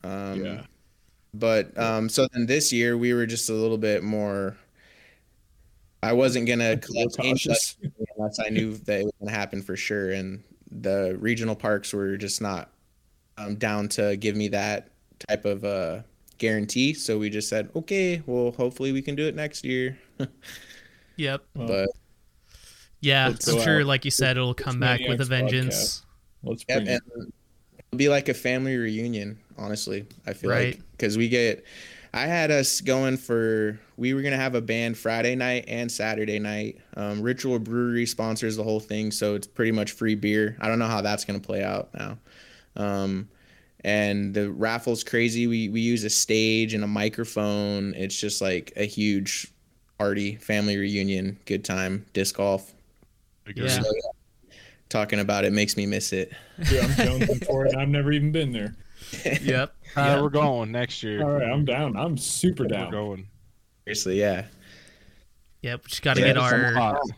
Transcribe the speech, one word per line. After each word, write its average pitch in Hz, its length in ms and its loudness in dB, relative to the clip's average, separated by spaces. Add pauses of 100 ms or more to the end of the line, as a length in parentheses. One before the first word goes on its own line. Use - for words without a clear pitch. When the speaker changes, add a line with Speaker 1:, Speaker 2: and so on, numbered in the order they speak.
Speaker 1:
Um, 98 400 -6
Speaker 2:
Yeah. 98 180 -8 (680)
Speaker 1:
but, 110 420 2
Speaker 2:
Yeah. 113 220 0
Speaker 1:
um, 110 120 0
so 131 240 4
then 120 140 0
this 143 260 2
year 120 240 2
we 120 160 2
were 120 140 2
just 117 240 -4
a 110 40 0
little 110 240 0
bit 104 260 2
more, 101 520 -2 (1500)
I 110 100 2
wasn't 123 340 4
gonna 120 220 4
Speaker 2:
More 113 80 4
Speaker 1:
collect 120 420 -2
any 127 140 2
Speaker 2:
cautious. - 440 0 (400)
Speaker 1:
unless 107 220 -4
I 107 120 -2
knew 110 340 0
that 101 160 0
it 101 60 0
was 104 120 -2
gonna 104 140 -6
happen 98 300 -4
for 95 140 -6
sure, 101 360 -2
and 98 320 -6 (260)
the 95 480 0
regional 113 380 0
parks 104 360 -2
were 98 240 -2
just 101 260 -4
not, 98 280 -4 (680)
um, 104 180 -6
down 104 320 0
to 104 280 0
give 104 200 -2
me 104 120 0
that 101 420 -2 (380)
type 104 160 -2
of, 101 200 -2
uh, 95 360 -4 (380)
guarantee, 113 560 0
so 110 240 -2
we 107 120 -2
just 107 180 -4
said, 107 260 -2
"Okay, 175 520 -2
well, 123 260 0
hopefully 131 400 -2
we 135 100 -2
can 143 120 -6
do 147 120 -2
it 151 80 -4
next 151 300 -8
year." 127 340 -2 (200)
<laughs> 131 100 -4 (880)
Speaker 3:
Yep. 139 280 -4 (100)
Speaker 2:
Well, 120 140 -6
Speaker 1:
But 98 200 2 (1120)
Speaker 3:
Yeah, 135 280 4
Speaker 2:
let's - 180 -2
Speaker 3:
I'm 156 100 4
Speaker 2:
go - 60 4
Speaker 3:
sure, 156 200 4
Speaker 2:
out. 139 40 2
Speaker 3:
like 135 180 2
you 143 60 0
said, 131 260 2
it'll 127 120 2
Speaker 2:
Let's 123 160 -4
Speaker 3:
come 123 160 -2
back 123 260 4
with 120 140 0
a 131 60 0
Speaker 2:
Maniacs - 0 -
podcast. - 20 -6
Speaker 3:
vengeance. 127 760 0 (400)
Speaker 2:
Let's 117 260 -6
Speaker 1:
Yep, 131 160 2
Speaker 2:
bring - 20 -2 (100)
it. 120 60 -4 (120)
Speaker 1:
and - 180 -12 (460)
it'll - 200 -8
be 143 100 6
like 143 200 4
a 139 60 2
family 127 420 0
reunion, 110 640 -4 (180)
honestly, 104 500 -6 (200)
I 98 60 -6
feel - 180 -2
Speaker 3:
Right. 123 240 2
Speaker 1:
like, - 60 -16 (180)
'cause 107 180 0
we 117 120 4
get, 120 360 2 (480)
I 127 140 0
had 160 240 2
us 139 300 4
going 131 360 2
for, 110 600 0 (180)
we 127 160 0
were 135 100 0
gonna 139 160 0
have 131 180 0
a 117 40 2
band 117 380 0
Friday 113 380 0
night 123 320 0
and 117 200 -4
Saturday 107 520 -2
night. 107 380 -4 (180)
Um, 104 260 -4
Ritual 127 380 0
Brewery 120 460 0
sponsors 110 500 -2
the 107 80 -4
whole 110 160 0
thing, 107 320 -4
so 104 240 0
it's 98 100 -6
pretty 113 240 0
much 107 220 0
free 110 240 0
beer. 107 440 0
I 110 60 -2
don't 113 140 2
know 113 80 0
how 110 120 0
that's 104 240 -2
gonna 101 140 -4
play 98 240 -4
out 98 320 -4
now. 104 240 -8 (560)
Um, 98 540 -2 (560)
and 101 500 2
the 104 160 0
raffle's 113 540 0
crazy. 117 420 2
We, 113 220 0
we 113 120 -2
use 117 220 2
a 107 80 -2
stage 110 640 4
and 104 80 0
a 101 60 -2
microphone. 104 1080 0
It's 98 240 -6
just, 104 220 -4
like, 92 340 0
a 104 100 0
huge 104 600 0 (500)
party, 101 400 0
family 104 400 2
reunion, 98 680 0
good 98 180 -2
time, 95 400 -2 (100)
disc 95 220 0
golf. 98 360 0 (760)
Speaker 4:
Agree. 104 180 -6
Speaker 3:
Yeah. 127 160 2
Speaker 1:
So, 107 140 0
yeah, - 600 -10 (340)
talking 104 320 0
about 101 240 2
it 98 80 4
makes 104 240 2
me 101 100 -2
miss 101 260 -2
it. 92 200 -2 (360)
Speaker 2:
Dude, - 140 6
I'm - 80 2
jonesing 185 560 2
for 135 200 0
it, 131 60 4
and 131 80 0
I've 139 80 2
never 143 220 2
even 151 220 2
been 151 200 0
there. 104 280 -4
Speaker 1:
<laughs> - 40 -20 (580)
Speaker 3:
Yep. 135 300 0 (240)
Speaker 4:
Uh, 139 40 2
Speaker 3:
Yep. 139 220 4
Speaker 4:
we're 147 80 2
going 135 420 2
next 123 320 -4
year. 107 180 -2
Speaker 2:
All 147 80 2
right, 139 180 2
I'm 143 160 2
down. 127 320 0
I'm 147 220 -2
super - 460 0
Speaker 4:
We're 107 60 -2
Speaker 2:
down. 95 200 -2
Speaker 4:
going. 101 380 -6 (560)
Speaker 1:
Seriously, 98 340 -2
yeah. 104 280 2 (1160)
Speaker 3:
Yep, 123 220 -8
we - 60 -20
just - 120 -8
gotta 131 200 4
Speaker 1:
Yeah, 131 60 8
Speaker 3:
get 131 100 6
Speaker 1:
it's 123 60 4
Speaker 3:
our, 123 280 4
Speaker 4:
hot. 117 300 2 (160)